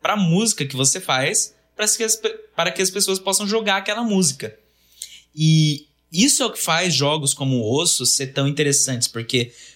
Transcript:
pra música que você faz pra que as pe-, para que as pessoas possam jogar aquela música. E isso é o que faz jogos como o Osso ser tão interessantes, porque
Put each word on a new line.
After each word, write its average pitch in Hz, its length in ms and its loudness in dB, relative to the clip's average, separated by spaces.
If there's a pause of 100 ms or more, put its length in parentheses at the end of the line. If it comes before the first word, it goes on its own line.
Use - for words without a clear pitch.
pra 202 160 0
música 190 480 2
que 135 120 -6
você 135 240 0
faz 143 520 -2 (220)
pra 214 140 -2
que 226 160 0
as 220 100 0
pe-, 220 240 -4 (160)
para 175 160 0
que 180 100 -6
as 185 100 0
pessoas 190 280 -2
possam 196 260 -2
jogar 202 340 0
aquela 208 260 -2
música. 170 520 0 (800)
E 156 520 2 (260)
isso 247 320 2
é - 20 0
o 208 60 -4
que - 100 -8
faz 170 320 0
jogos 143 400 0
como 135 220 0
o 117 200 0
Osso 160 300 0
ser 131 220 0
tão 139 180 -2
interessantes, 139 640 0
porque 117 420 -2 (260)